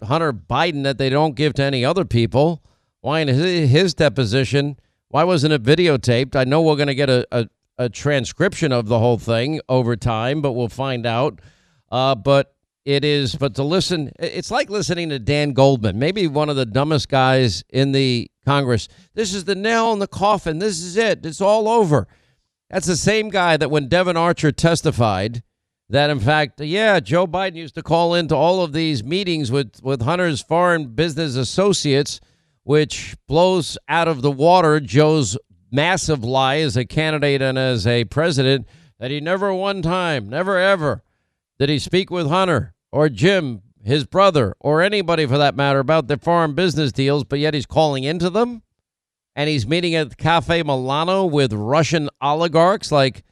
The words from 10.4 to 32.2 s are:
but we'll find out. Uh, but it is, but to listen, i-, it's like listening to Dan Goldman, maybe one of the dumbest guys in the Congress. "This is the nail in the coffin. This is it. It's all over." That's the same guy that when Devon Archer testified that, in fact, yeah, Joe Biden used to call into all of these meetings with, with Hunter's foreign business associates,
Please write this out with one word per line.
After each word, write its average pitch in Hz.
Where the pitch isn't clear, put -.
but 143
we'll 120
find 127
out. 117
Uh, 131
but 139
it 139
is, 143
but 139
to 135
listen, 160
i-, 165
it's -
like 240
listening 175
to 139
Dan 147
Goldman, 117
maybe 180
one 151
of 143
the 131
dumbest 135
guys 131
in 139
the 131
Congress. 135
"This 196
is 196
the 190
nail 226
in 208
the 202
coffin. 175
This 190
is 175
it. 202
It's 165
all 214
over." 175
That's 185
the 170
same 214
guy 175
that 147
when 147
Devon 175
Archer 165
testified 117
that, 143
in 147
fact, 147
yeah, 190
Joe 180
Biden 180
used 165
to 160
call 170
into 160
all 175
of 156
these 151
meetings 160
with, 131
with 135
Hunter's 165
foreign 165
business 151
associates, 143